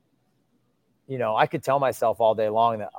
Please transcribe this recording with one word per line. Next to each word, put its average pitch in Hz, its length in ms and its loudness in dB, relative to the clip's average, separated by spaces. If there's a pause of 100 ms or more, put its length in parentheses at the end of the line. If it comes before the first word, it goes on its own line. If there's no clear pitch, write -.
(1080)
You 131 120 -8
know, 110 180 0
I 147 100 2
could 147 160 -6
tell 139 160 0
myself 117 440 0
all 110 120 4
day 107 140 -2
long 113 300 2
that, 101 200 -10